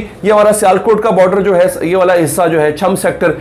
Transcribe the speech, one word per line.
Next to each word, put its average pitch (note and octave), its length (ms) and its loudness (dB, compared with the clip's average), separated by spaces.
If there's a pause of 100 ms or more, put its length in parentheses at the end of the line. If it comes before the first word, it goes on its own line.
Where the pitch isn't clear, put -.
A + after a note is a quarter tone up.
(240)
ये G3+ 80 2
हमारा G#3 200 4
सियालकोट G3+ 520 0
का A3+ 80 0
बॉर्डर F#3 300 2
जो G3 120 0
है, F3+ 120 2 (140)
ये E3+ 160 -2
वाला F#3 180 2
हिस्सा E3+ 340 0
जो D#3+ 120 0
है, D3+ 180 0
छम F#3+ 180 -2
सेक्टर, F3 460 -2